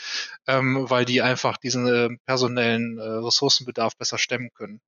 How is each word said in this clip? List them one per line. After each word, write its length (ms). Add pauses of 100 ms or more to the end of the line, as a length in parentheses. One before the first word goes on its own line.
(480)
ähm, 420
weil 160
die 160
einfach 340
diesen, 320
äh, 220 (160)
personellen, 720
äh, 60
Ressourcenbedarf 920
besser 220
stemmen 360
können. 340